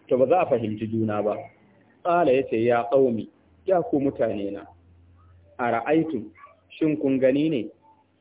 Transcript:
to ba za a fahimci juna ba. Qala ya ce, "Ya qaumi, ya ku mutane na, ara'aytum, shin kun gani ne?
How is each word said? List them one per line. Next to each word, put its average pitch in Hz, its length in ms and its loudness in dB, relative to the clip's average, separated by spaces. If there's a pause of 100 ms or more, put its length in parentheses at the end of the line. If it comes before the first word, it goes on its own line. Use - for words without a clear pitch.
to 127 100 2
ba 131 80 4
za 175 140 4
a 165 60 0
fahimci 113 440 -2
juna 110 320 -2
ba. 101 140 -2 (680)
Qala 170 280 2
ya 131 180 4
ce, 120 140 0
"Ya 120 280 2
qaumi, 127 360 2 (380)
ya 180 160 2
ku 151 180 -2
mutane 110 520 -4
na, 95 140 -14 (920)
ara'aytum, 127 680 -2 (440)
shin 156 280 -2
kun 135 220 0
gani 135 300 2
ne? 127 180 -2 (540)